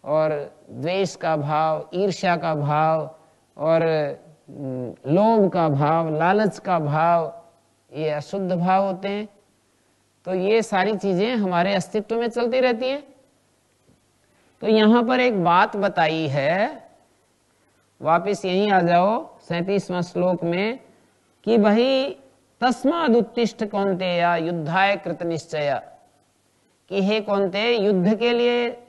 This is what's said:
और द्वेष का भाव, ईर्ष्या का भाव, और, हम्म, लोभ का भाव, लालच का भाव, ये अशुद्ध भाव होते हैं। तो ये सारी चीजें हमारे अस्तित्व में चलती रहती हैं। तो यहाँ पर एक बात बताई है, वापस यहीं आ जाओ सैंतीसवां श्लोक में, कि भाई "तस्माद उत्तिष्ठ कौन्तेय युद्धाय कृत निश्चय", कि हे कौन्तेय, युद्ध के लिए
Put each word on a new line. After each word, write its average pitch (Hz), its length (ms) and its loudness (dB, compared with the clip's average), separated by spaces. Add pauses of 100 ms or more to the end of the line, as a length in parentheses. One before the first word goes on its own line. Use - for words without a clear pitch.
और 151 480 -2 (160)
द्वेष 180 460 -4
का 160 220 -2
भाव, 151 560 -2
ईर्ष्या 180 420 0
का 165 200 -4
भाव, 151 600 0 (420)
और, 165 260 2 (680)
हम्म, 131 640 -6
लोभ 208 380 4
का 170 180 0
भाव, 156 500 0
लालच 196 400 2
का 180 200 -2
भाव, 160 640 0 (500)
ये 156 160 -4
अशुद्ध 180 420 -6
भाव 185 320 2
होते 196 240 -6
हैं। 208 220 -6 (960)
तो 185 80 -6
ये 202 280 2
सारी 208 360 0
चीजें 202 380 0
हमारे 196 400 0
अस्तित्व 214 400 -4
में 233 140 -2
चलती 240 300 -2
रहती 247 300 0
हैं। 285 140 -6 (1600)
तो - 60 -4
यहाँ 220 360 6
पर 254 160 0
एक 226 240 0
बात 185 320 2
बताई 160 520 0
है, 170 640 -2 (1120)
वापस 175 440 0
यहीं 196 260 2
आ 185 100 4
जाओ 180 460 2 (220)
सैंतीसवां 180 520 -2
श्लोक 175 420 -2
में, 196 360 -4 (640)
कि 226 140 2
भाई 254 600 2 (440)
"तस्माद 262 540 0
उत्तिष्ठ 226 500 -2
कौन्तेय 180 760 0
युद्धाय 175 540 0
कृत 175 280 -8
निश्चय", 151 580 -4 (1080)
कि 196 120 -2
हे 214 200 0
कौन्तेय, 202 640 0
युद्ध 202 300 2
के 240 180 0
लिए 240 560 0